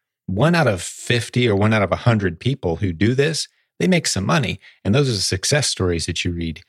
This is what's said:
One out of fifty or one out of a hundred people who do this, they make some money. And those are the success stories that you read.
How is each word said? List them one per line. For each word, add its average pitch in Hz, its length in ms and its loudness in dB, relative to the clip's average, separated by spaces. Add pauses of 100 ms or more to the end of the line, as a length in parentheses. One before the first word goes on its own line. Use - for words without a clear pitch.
(260)
One 120 280 2
out 165 120 2
of 98 160 0
fifty - 640 -2
or 104 60 4
one 104 180 4
out 110 100 2
of 90 100 0
a 85 40 2
hundred 98 440 0
people 90 360 -2
who 95 160 -2
do 98 220 2
this, 147 320 0 (320)
they 175 80 0
make 180 200 2
some 98 200 -2
money. 156 320 0 (260)
And 98 100 2
those 139 140 4
are 123 40 0
the 101 60 -2
success - 500 0
stories 87 380 -2
that - 180 -4
you 92 80 -4
read. 82 360 -6